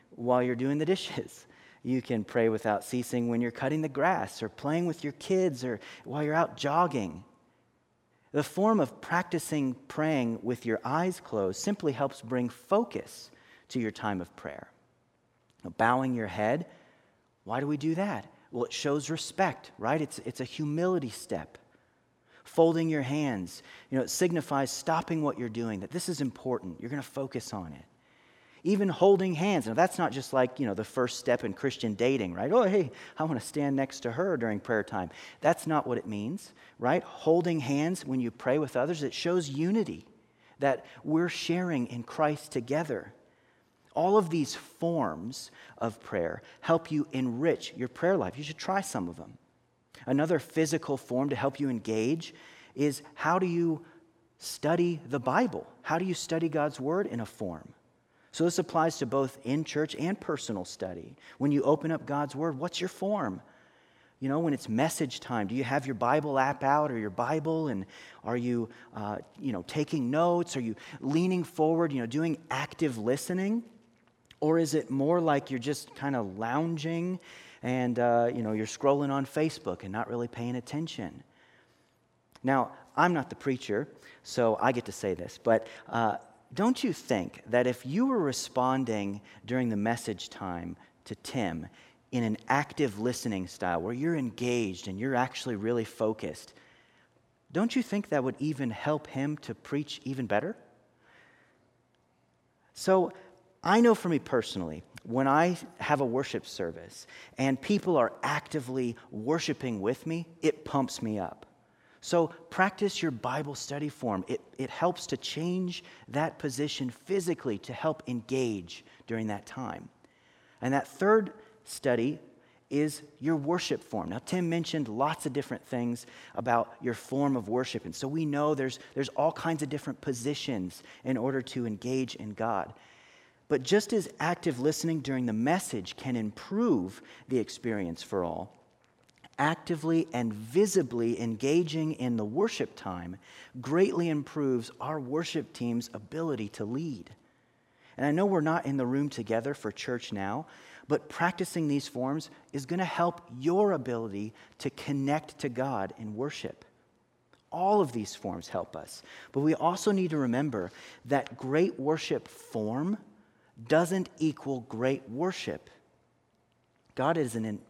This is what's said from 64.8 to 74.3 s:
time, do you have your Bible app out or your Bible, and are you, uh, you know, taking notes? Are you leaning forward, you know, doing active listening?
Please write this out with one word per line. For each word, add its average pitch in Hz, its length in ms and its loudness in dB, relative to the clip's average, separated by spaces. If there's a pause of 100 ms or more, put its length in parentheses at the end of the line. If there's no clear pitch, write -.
time, 123 300 -2
do 117 80 -2
you 135 80 0
have 131 220 0
your 131 100 -4
Bible 135 420 2
app 135 240 2
out 143 300 4
or 117 60 -2
your 104 120 -2
Bible, 156 560 0
and 101 180 -2 (380)
are 117 140 -2
you, 120 320 0 (260)
uh, 104 220 -4 (240)
you 139 100 -4
know, 92 160 -4
taking 147 460 -2
notes? 170 440 2
Are 131 40 -2
you 113 160 -4 (240)
leaning 175 420 2
forward, 160 500 2
you 135 60 0
know, 117 80 -2
doing 151 320 0 (100)
active 135 480 -2
listening? 185 680 0 (760)